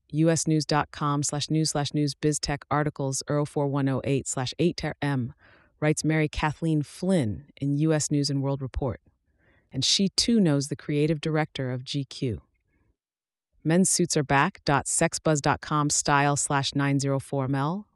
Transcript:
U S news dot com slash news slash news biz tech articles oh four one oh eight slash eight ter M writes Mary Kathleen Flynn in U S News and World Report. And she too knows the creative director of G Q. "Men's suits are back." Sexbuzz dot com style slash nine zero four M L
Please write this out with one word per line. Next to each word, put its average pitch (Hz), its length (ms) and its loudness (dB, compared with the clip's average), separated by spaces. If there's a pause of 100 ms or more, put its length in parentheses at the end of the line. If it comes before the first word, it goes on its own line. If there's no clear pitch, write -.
(120)
U 160 180 4
S 165 180 0
news 156 180 2
dot 147 260 0
com 147 320 -2
slash 143 260 -4
news 156 220 0
slash 143 220 -2
news 147 220 0
biz 151 240 0
tech 143 320 -6
articles 143 560 -2
oh 147 160 0
four 147 240 -2
one 139 220 0
oh 131 160 0
eight 135 240 -2
slash 127 300 -4
eight 165 180 0
ter 156 240 -4
M 139 320 -2 (480)
writes 151 240 0
Mary 151 240 2
Kathleen 156 540 0
Flynn 147 640 -2 (120)
in 143 160 -2
U 156 160 2
S 151 180 0
News 143 200 0
and 139 120 -2
World 139 200 -2
Report. 131 400 -6 (720)
And 131 100 -2
she - 240 2
too 233 320 2
knows 143 300 2
the - 80 -6
creative 151 420 0
director 151 500 -2
of 127 140 -6
G 139 220 -4
Q. 113 380 -6 (1200)
"Men's 175 280 4
suits - 260 0
are 151 80 2
back." 143 400 2
Sexbuzz 156 760 0
dot 151 180 0
com 147 300 0
style 143 480 2
slash 139 380 -2
nine 139 260 2
zero 135 180 0
four 139 240 -4
M 131 120 -2
L 160 400 -2